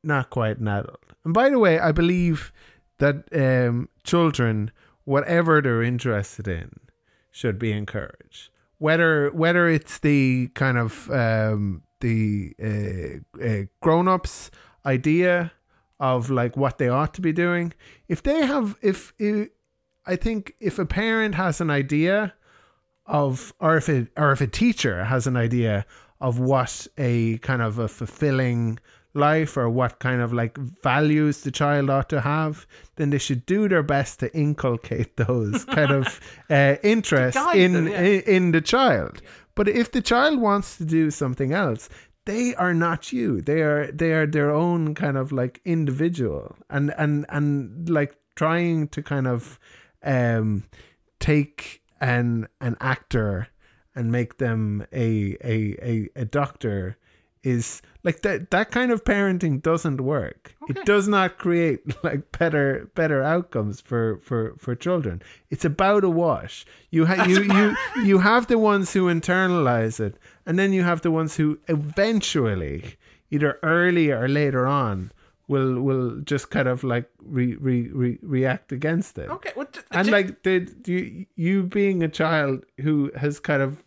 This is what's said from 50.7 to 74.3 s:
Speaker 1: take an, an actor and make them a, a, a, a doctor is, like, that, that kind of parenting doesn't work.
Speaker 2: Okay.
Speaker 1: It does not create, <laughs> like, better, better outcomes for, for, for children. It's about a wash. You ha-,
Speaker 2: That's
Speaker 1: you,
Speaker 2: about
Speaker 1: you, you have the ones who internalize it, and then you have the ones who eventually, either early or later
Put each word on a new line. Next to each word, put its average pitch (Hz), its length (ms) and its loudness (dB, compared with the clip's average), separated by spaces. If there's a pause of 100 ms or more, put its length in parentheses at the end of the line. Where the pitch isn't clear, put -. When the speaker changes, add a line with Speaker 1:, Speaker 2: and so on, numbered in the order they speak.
Speaker 1:
take - 640 -2 (180)
an, 120 480 0 (120)
an 123 200 -2
actor 107 680 -2 (460)
and 117 160 -2
make 120 280 -2
them 110 520 -2
a, 110 540 0
a, 110 380 -2
a, 113 340 -2
a 127 80 -4
doctor 104 720 -4 (460)
is, 120 400 -2 (220)
like, 170 180 -2
that, 185 280 -2
that 202 200 0
kind 247 200 0
of 220 140 -2
parenting 185 560 0
doesn't 160 400 0
work. 131 600 -6
Speaker 2:
Okay. 302 180 -6
Speaker 1:
It 370 60 -4
does 202 220 4
not 190 300 2
create, 170 420 0 (140)
<laughs> - 100 -10
like, 143 340 -4
better, 147 560 0
better 156 280 0
outcomes 139 600 -2
for, 113 380 -2
for, 113 360 -4
for - 180 -6
children. 131 460 -2 (300)
It's - 140 -6
about 196 400 4
a 185 40 4
wash. 165 560 0 (260)
You 160 140 4
ha-, 185 120 4
Speaker 2:
That's 175 120 4
Speaker 1:
you, 196 160 6
Speaker 2:
about 202 320 4 (200)
Speaker 1:
you, 247 80 -2
you 196 160 6
have 226 260 4
the 233 120 2
ones 202 340 2
who 185 200 2
internalize 160 880 0
it, 104 160 -4 (300)
and 175 120 0
then 196 140 2
you 185 120 2
have 170 180 0
the 175 80 0
ones 160 260 -2
who 151 220 0 (100)
eventually, 147 1300 -2 (340)
either 147 320 0
early 170 480 2
or 127 180 0
later 139 380 2